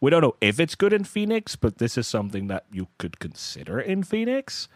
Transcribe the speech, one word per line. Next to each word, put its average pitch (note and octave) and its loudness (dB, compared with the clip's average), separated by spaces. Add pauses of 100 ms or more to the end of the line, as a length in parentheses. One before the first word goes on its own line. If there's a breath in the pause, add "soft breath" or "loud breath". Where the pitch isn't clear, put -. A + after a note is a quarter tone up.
we C3+ 4
don't E3 8
know C3+ 4
if G#2 4
it's E3 0
good G3+ 4
in G#3 2
Phoenix, G#3 -2
but - -2
this A#2 0
is A#2 -2
something G2+ -4
that G2 -6
you F#2 -8 (100)
could - -10
consider D2+ -8
in F#3+ -2
Phoenix. A#3 -4